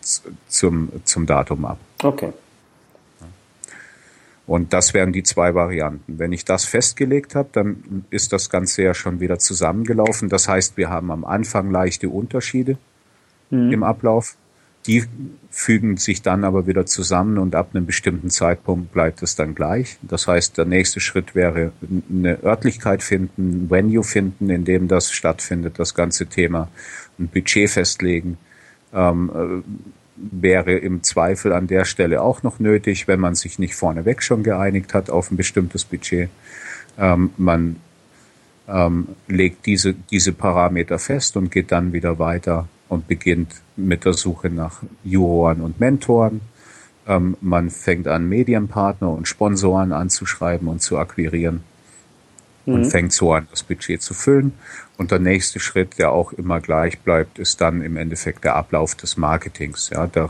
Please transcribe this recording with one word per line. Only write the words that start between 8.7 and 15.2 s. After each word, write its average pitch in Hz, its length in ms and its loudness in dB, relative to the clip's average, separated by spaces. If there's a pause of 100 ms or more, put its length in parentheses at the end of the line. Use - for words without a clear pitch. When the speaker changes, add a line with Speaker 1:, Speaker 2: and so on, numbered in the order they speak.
Speaker 1:
ja 92 100 4
schon 90 260 -4
wieder 90 200 -2
zusammengelaufen. 107 920 0
Das 95 200 2
heißt, 95 280 0
wir 90 120 0
haben 87 220 -4
am 80 120 -6
Anfang 101 480 -2
leichte 92 380 0
Unterschiede 123 680 -2 (720)
Speaker 2:
Mhm. 120 220 2
Speaker 1:
im 110 120 2
Ablauf. 113 520 0 (520)
Die 113 180 4 (460)